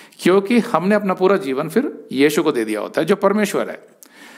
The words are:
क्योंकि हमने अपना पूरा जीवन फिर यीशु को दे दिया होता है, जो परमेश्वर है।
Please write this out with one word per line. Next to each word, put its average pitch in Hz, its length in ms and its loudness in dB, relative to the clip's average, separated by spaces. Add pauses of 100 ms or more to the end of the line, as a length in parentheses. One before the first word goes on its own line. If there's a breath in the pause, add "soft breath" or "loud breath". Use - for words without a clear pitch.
(200 loud breath)
क्योंकि 196 400 2
हमने 185 360 0
अपना 202 180 0
पूरा 190 240 2
जीवन 139 320 -4
फिर - 420 -4
यीशु 147 320 2
को 151 80 0
दे 117 140 0
दिया 107 140 -4
होता 104 220 -4
है, 160 60 -2
जो 196 80 2
परमेश्वर 196 540 0
है। - 160 -14 (520 loud breath)